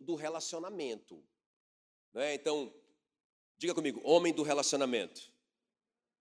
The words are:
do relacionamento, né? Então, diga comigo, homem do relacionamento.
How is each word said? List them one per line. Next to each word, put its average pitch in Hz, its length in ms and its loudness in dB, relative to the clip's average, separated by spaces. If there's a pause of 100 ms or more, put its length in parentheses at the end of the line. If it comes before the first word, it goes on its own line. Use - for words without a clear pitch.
do 151 140 -2
relacionamento, 156 1080 -6 (880)
né? 143 200 0
Então, 147 400 -2 (840)
diga 170 160 -2
comigo, 147 300 -2
homem 170 300 6
do 147 100 0
relacionamento. 139 880 0 (880)